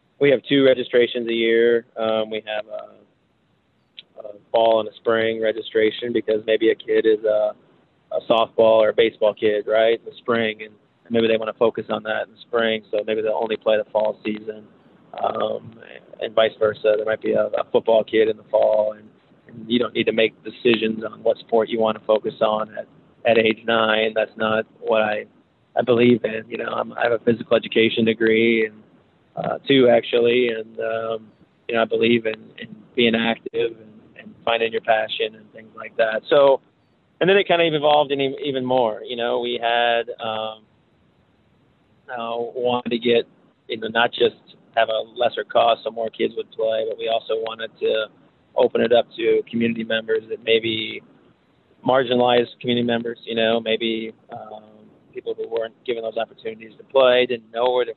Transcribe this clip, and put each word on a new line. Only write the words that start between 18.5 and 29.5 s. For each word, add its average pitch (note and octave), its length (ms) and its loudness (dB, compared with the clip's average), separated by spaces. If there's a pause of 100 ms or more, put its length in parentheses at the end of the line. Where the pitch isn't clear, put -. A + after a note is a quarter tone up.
fall, G#2+ 440 2
and, G#2+ 140 -20 (380)
and A2+ 240 -18
you A#2+ 80 2
don't A2+ 160 -2
need A2+ 120 -2
to A2 60 0
make A2+ 300 0
decisions A2 640 -2
on A2 180 -14
what A2+ 160 0
sport A2+ 300 0
you A2+ 100 -4
wanna A2 280 0
focus A2 340 0
on G#2+ 360 -2
at, A2 100 -12 (400)
at A#2 120 4
age A2 260 0
nine. A2 500 0
That's A2 220 -4
not A2 300 -2 (140)
what A2+ 220 0
I, G#2+ 240 -4 (500)
I A#2+ 60 0
believe A#2+ 420 4
in. A2 240 -6
You A#2 100 -10
know, A2+ 100 -8
I'm, A#2 240 -8
I - 100 -6
have A#2+ 100 0
a A2+ 60 -2
physical A#2 380 0
education A2+ 480 0
degree, A2+ 640 2
and, G#2+ 160 -16 (540)
uh, - 300 -6